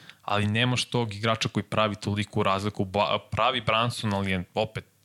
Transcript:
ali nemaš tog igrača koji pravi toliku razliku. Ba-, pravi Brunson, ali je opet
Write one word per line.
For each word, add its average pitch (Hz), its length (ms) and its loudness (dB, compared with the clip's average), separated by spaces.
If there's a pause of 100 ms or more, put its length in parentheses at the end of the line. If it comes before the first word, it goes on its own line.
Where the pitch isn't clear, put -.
(220)
ali 104 260 0
nemaš 120 380 2
tog 117 280 -2
igrača 110 360 -2
koji 104 140 -2
pravi 107 320 0
toliku 104 480 -2
razliku. 98 420 0
Ba-, 101 340 0 (120)
pravi 120 300 0
Brunson, 113 520 0
ali 98 180 0
je 92 120 0 (100)
opet 110 320 -2 (200)